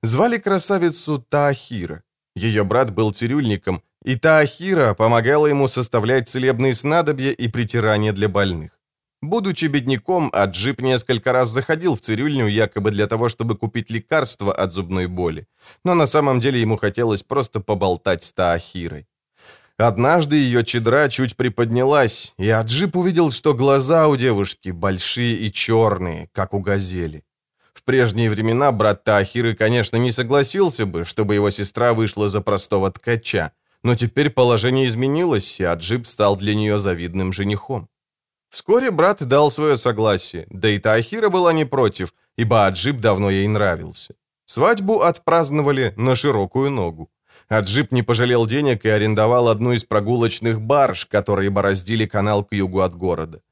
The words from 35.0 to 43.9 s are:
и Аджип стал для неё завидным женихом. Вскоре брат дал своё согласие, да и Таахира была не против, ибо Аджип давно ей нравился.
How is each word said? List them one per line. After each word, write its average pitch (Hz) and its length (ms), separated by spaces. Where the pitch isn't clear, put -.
и 92 40
Аджип 87 440
стал 101 280
для 104 200
неё 107 200
завидным 92 560
женихом. 101 560
Вскоре 240 400
брат 180 340
дал 143 240
своё 147 280
согласие, 107 720
да 95 180
и 104 100
Таахира 117 500
была 180 240
не 156 120
против, 117 500
ибо 113 300
Аджип 95 340
давно 101 300
ей 98 160
нравился. 92 680